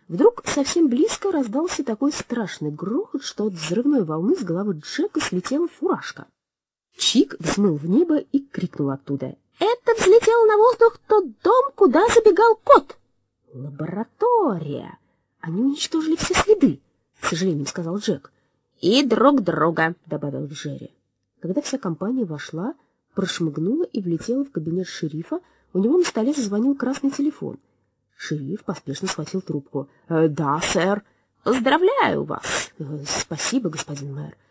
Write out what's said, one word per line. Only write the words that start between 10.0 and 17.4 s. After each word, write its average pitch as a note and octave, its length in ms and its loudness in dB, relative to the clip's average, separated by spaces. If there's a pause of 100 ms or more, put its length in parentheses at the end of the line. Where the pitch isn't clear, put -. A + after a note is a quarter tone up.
на G#4+ 120 6
воздух A4+ 500 4
тот G#4 180 4 (160)
дом, B4+ 320 4
куда E4+ 360 6
забегал A4 540 6
кот!» - 340 6 (560)
«Лаборатория! E3+ 1500 -2 (400)
Они E3+ 220 -4
уничтожили D#4 560 0
все - 160 -2
следы!» — D4 480 2 (400)
с - 80 -4
сожалением D#3+ 360 -2